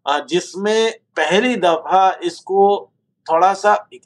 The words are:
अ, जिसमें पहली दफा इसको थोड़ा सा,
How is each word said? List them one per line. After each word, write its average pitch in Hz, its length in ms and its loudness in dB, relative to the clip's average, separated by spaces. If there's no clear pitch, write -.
अ, 139 200 -2
जिसमें 208 640 -2
पहली 202 640 -2
दफा 180 680 0
इसको 196 680 0
थोड़ा 185 220 2
सा, 208 340 0